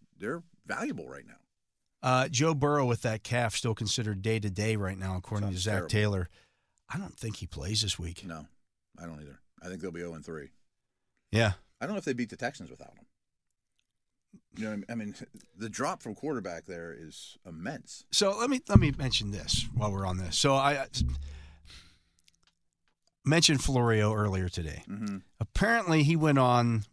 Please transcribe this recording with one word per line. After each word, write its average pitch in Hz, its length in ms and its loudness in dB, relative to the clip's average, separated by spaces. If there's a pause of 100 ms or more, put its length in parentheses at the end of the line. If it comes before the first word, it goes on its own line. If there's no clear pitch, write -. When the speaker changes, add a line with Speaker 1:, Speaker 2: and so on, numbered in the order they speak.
(180)
Speaker 1:
they're 151 240 -6 (240)
valuable 226 400 -6
right 67 200 -16
now. - 80 -20 (680)
Speaker 2:
Uh, 127 260 2
Joe 156 260 2
Burrow 147 320 2
with 120 160 0
that 110 200 -2
calf 120 320 0
still 113 200 0
considered 104 480 -2
day-to-day 107 540 0
right 98 220 -4
now, 95 180 -4
according 101 320 -4
Speaker 1:
Sounds 92 100 -2
Speaker 2:
to 90 40 -2
Zach 107 120 0
Speaker 1:
terrible. 90 160 -2
Speaker 2:
Taylor. 104 380 2 (600)
I - 100 -6
don't 196 200 -10
think 113 180 -6
he - 100 -10
plays 92 360 -2
this 104 160 -2
week. 85 280 -8
Speaker 1:
No, 80 200 -10 (520)
I 82 80 -14
don't 80 140 -14
either. 71 180 -18 (240)
I 90 60 -14
think 90 140 -10
they'll 92 80 -6
be 85 120 -10
oh 85 120 -8
and 76 100 -14
three. 78 240 -12 (840)
Speaker 2:
Yeah. 107 220 4 (280)
Speaker 1:
I 120 60 -6
don't 196 80 -4
know 196 40 -4
if 156 60 -10
they 139 100 -2
beat 120 160 -4
the - 60 -14
Texans 123 340 -8
without - 260 -20
him. - 80 -20 (1500)
You 104 80 -8
know 110 60 -4
what - 20 -6
I 104 40 -6
mean? 101 140 -8
I 117 40 -6
mean, 104 200 -8 (420)
the 107 120 -8
drop 143 340 -4
from 110 120 -8
quarterback 98 520 -6
there 85 320 -10
is - 380 -18 (100)
immense. 90 640 -12
Speaker 2:
So 202 280 2
let 233 100 0
me, 262 200 0
let 202 100 8
me 147 180 4
mention 113 340 -2
this - 440 -2
while 104 180 0
we're 98 140 -2
on 92 120 -2
this. 95 200 -4
So 139 160 6
I, 135 180 4 (100)
I 143 40 -6 (2500)
mentioned 156 380 6
Florio 113 520 4
earlier 98 340 2
today. 80 400 -6
Speaker 1:
Mm-hmm. 101 300 -6 (200)
Speaker 2:
Apparently, 190 640 4
he 160 140 6
went 151 220 6
on 120 540 4